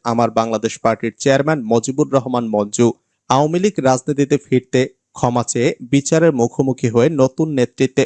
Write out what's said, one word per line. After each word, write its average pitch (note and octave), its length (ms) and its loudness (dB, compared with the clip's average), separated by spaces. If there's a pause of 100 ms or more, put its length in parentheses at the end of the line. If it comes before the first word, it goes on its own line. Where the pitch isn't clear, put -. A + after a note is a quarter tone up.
আমার A#2 280 0
বাংলাদেশ A2+ 460 -2
পার্টির A2+ 420 -2
চেয়ারম্যান C#3 440 0
মজিবুর B2 460 0
রহমান B2+ 380 -2
মঞ্জু। G#2 400 0 (420)
আওয়ামী D3+ 300 0
লীগ G3 200 -2
রাজনীতিতে C#3 580 0
ফিরতে B2+ 440 -2 (320)
ক্ষমা A#2+ 300 0
চেয়ে B2 260 -2 (200)
বিচারের D#3+ 440 2
মুখোমুখি B2+ 560 -2
হয়ে A#2+ 240 2
নতুন C3+ 400 0
নেতৃত্বে C3 520 0